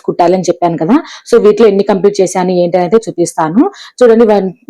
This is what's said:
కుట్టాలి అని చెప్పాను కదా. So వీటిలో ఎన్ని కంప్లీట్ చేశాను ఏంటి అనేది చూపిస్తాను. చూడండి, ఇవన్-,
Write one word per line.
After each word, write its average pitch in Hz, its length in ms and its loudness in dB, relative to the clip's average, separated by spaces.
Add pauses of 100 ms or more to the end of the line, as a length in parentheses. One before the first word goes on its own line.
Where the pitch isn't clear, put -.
కుట్టాలి 175 300 0
అని 175 120 -6
చెప్పాను 170 320 -2
కదా. 185 140 0 (340)
So 240 60 2 (100)
వీటిలో 208 260 4
ఎన్ని 196 200 0
కంప్లీట్ 202 300 0
చేశాను 180 320 -2 (100)
ఏంటి 175 160 -2
అనేది 180 280 0
చూపిస్తాను. 170 540 -2 (380)
చూడండి, 233 280 4
ఇవన్-, 190 260 0 (160)